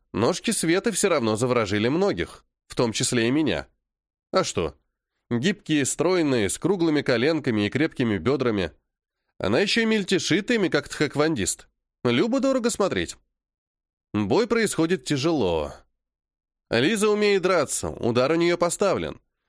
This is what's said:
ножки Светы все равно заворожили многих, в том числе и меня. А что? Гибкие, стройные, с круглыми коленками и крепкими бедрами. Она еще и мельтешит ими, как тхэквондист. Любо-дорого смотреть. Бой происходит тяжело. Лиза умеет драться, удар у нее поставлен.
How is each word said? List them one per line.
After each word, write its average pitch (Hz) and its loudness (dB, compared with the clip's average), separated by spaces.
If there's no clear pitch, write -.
ножки 131 0
Светы 190 0
все 196 0
равно 117 2
заворожили 113 0
многих, 147 -2
в - -18
том 120 0
числе 120 0
и - 2
меня. 127 0
А 180 2
что? 82 -4
Гибкие, 147 0
стройные, 147 0
с - -6
круглыми 165 0
коленками 123 0
и 98 -2
крепкими 123 0
бедрами. 110 0
Она 113 0
еще 214 0
и 226 0
мельтешит 208 0
ими, 208 2
как 147 -2
тхэквондист. 143 -2
Любо-дорого 233 2
смотреть. 190 -2
Бой 107 0
происходит 190 0
тяжело. 113 0
Лиза 196 2
умеет 208 2
драться, 165 0
удар 123 0
у 165 2
нее 170 2
поставлен. 165 -2